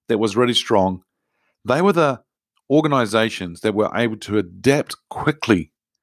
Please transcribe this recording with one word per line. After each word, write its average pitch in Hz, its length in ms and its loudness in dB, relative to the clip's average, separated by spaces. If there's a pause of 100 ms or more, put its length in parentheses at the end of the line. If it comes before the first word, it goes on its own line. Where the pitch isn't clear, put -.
that 110 120 0
was 107 180 -2
really 123 160 2
strong, 95 500 0 (640)
they 127 160 0
were 202 100 4
the 151 300 0 (480)
organizations 113 920 0
that 107 140 -2
were 104 180 0
able 110 220 -2
to 104 220 -4
adapt 101 580 -2 (140)
quickly 113 640 -2 (320)